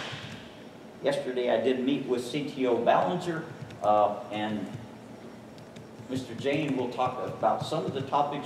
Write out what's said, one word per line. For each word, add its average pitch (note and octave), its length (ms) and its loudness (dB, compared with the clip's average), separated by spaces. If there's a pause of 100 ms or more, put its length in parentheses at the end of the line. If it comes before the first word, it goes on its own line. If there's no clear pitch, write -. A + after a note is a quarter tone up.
(1040)
Yesterday, B2+ 460 2
I A2+ 100 6
did A#2+ 240 4
meet C3+ 220 2
with - 180 2
C - 240 -2
T B2+ 200 0
O A#2 100 6
Ballinger, E3 640 4 (380)
uh, G#2 360 6 (140)
and G#2+ 360 -2 (1400)
Mister B2+ 260 -6
Jane C#3 420 0
will B2 120 0
talk B2+ 360 0
about - 400 2
some D#3 200 -2
of - 100 -2
the C3+ 60 -2
topics D3 440 0